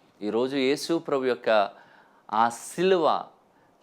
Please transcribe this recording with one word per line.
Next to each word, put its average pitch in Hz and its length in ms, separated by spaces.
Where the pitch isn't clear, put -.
ఈరోజు 117 340
యేసు 143 420
ప్రభు 143 260
యొక్క 113 460
ఆ 117 160
సిలువ 156 720